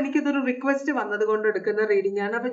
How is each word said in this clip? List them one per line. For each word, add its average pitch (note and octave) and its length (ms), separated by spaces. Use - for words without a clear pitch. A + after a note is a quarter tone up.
എനിക്കിതൊരു C#4 500
റിക്വസ്റ്റ് C#4 500
വന്നത് G#3 300
കൊണ്ട് G#3+ 180
എടുക്കുന്ന G#3 380
റീഡിംഗ് G3 400
ആണ്. A3 140
അപ്പൊ B3 120